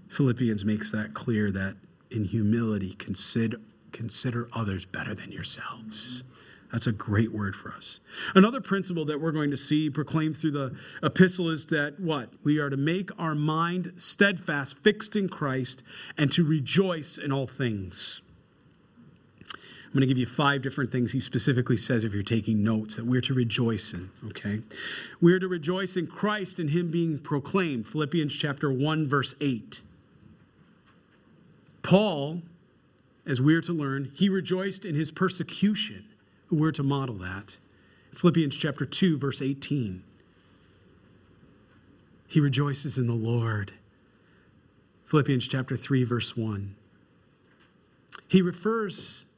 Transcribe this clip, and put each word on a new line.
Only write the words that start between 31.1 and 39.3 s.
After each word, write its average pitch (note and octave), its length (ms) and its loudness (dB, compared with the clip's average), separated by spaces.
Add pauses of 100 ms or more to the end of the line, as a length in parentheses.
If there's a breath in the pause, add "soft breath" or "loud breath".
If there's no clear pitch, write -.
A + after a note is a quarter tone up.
Paul, E3+ 580 2 (840)
as B2+ 160 0
we D3+ 120 6
are E3 60 4
to E3+ 140 -4
learn, C#3 400 -4
he G3 160 4
rejoiced F#3+ 560 -2
in E3 80 -4
his D3+ 160 -2
persecution. F#3 960 -2 (440 soft breath)
We're D#3 220 4
to D3 100 -4
model C3+ 340 0
that. F#2+ 420 -10 (560 soft breath)
Philippians D#3+ 420 2
chapter C#3 300 -4
two, E3 320 2
verse C3+ 240 -2